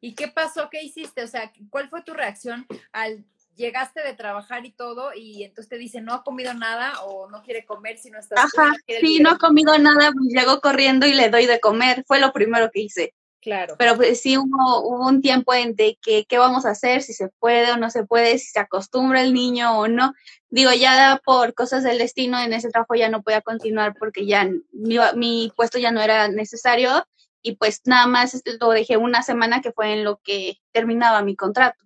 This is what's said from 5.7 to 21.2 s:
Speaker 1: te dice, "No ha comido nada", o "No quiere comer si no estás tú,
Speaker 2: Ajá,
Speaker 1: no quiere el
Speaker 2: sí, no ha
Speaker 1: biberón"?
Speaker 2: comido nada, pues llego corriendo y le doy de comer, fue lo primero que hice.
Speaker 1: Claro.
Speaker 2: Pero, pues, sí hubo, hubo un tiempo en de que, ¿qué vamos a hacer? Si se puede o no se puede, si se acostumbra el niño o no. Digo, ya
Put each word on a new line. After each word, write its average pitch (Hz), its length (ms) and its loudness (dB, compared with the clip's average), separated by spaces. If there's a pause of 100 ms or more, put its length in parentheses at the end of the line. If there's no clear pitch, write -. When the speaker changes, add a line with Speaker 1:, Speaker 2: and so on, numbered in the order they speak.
Speaker 1:
te 240 80 -14
dice, 233 240 -16
"No 226 100 -10
ha 254 100 -8
comido 254 300 -10
nada", 233 520 -8
o 196 260 -14
"No 208 120 -20
quiere 226 220 -12
comer 214 320 -14
si 240 140 -20
no 214 80 -20
estás 247 340 0
tú, - 80 -2
Speaker 2:
Ajá, 302 80 6
Speaker 1:
no 294 160 0
quiere 226 160 -6
el 320 60 2
Speaker 2:
sí, 320 140 4
no 311 100 8
ha - 20 6
Speaker 1:
biberón"? 330 160 2
Speaker 2:
comido 302 300 6
nada, 294 340 6
pues 262 160 -2
llego 254 320 2
corriendo 269 460 2
y 285 80 4
le 247 160 4
doy 233 160 4
de 240 120 4
comer, 247 480 0
fue 277 140 4
lo 269 120 2
primero 226 380 0
que 196 120 -6
hice. 180 320 -6 (260)
Speaker 1:
Claro. 185 380 -8
Speaker 2:
Pero, 233 180 4
pues, 233 240 2
sí 269 180 0
hubo, 262 420 0
hubo 247 260 -4
un 269 160 2
tiempo 254 320 2
en 240 220 -2
de 214 260 0
que, 214 260 0
¿qué 247 100 0
vamos 254 280 2
a 220 40 0
hacer? 254 320 -2
Si 240 100 -14
se 196 160 -8 (100)
puede 240 340 2
o 240 40 -2
no 233 140 -4
se 226 140 -4
puede, 233 340 2
si - 100 -12
se - 100 -6
acostumbra 254 640 -2
el 262 100 2
niño 240 460 0
o 214 100 0
no. 254 240 0 (380)
Digo, 254 220 4
ya 262 520 4